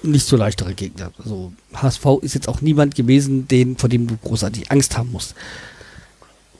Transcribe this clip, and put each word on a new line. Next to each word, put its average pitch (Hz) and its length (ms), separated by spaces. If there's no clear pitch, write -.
nicht 147 220
so 135 100
leichtere 101 380
Gegner. 92 440
Also 92 340
H 135 140
S 120 80
V 139 240
ist - 140
jetzt 123 140
auch 117 120
niemand 147 340
gewesen, 135 540
den, 127 280
vor 127 120
dem 120 180
du 113 100
großartig 113 540
Angst 139 260
haben 120 140
musst. - 240